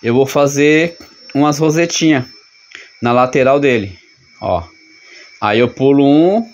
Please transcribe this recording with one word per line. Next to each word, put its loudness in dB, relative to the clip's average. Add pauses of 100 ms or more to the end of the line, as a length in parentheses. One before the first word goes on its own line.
eu -2
vou 2
fazer 0 (380)
umas 0
rosetinhas 0 (800)
na -2
lateral 0
dele, -2 (400)
ó. -4 (760)
Aí 0
eu 2
pulo 0
um 2